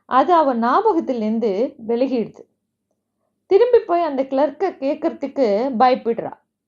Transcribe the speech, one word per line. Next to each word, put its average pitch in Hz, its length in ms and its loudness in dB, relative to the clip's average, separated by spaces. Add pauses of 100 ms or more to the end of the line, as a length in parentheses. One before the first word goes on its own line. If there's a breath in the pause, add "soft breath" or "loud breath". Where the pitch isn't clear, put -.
அது 269 280 2
அவ 277 220 2
ஞாபகத்திலேருந்து 233 1200 0 (140)
விலகிடுது. 233 500 -2 (1080)
திரும்பி 466 320 4
போய் 349 240 0
அந்த 277 200 -2
கிளர்க்கை 277 480 -2
கேட்கறதுக்கு 269 1080 -2
பயப்படுறா. 233 540 0 (340)